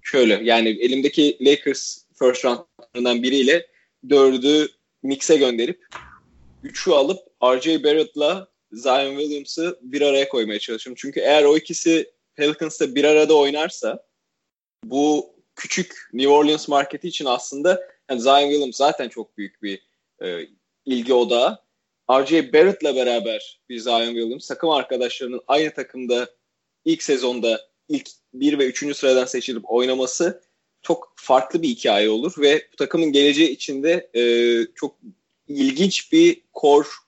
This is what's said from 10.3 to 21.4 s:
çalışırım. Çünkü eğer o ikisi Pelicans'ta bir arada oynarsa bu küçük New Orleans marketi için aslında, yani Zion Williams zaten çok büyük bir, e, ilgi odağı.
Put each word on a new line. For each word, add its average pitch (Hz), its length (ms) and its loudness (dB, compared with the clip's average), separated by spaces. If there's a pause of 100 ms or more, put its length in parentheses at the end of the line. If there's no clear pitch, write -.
çalışırım. 120 400 -10
Çünkü 139 220 -8
eğer 147 240 4
o 147 120 6
ikisi 165 540 -2 (260)
Pelicans'ta 151 580 -4
bir 143 100 0
arada 151 320 4
oynarsa 143 680 -2 (800)
bu 143 420 0 (300)
küçük - 380 -8 (180)
New 135 200 2
Orleans 151 360 2
marketi 143 400 -2
için 160 160 -8
aslında, 143 560 -2 (300)
yani 123 100 -4
Zion 135 200 4
Williams 143 360 -2
zaten 139 320 0
çok - 300 -16
büyük 101 240 -14
bir, 98 200 -10 (400)
e, 85 260 -10 (380)
ilgi 127 280 -2
odağı. 120 440 2 (520)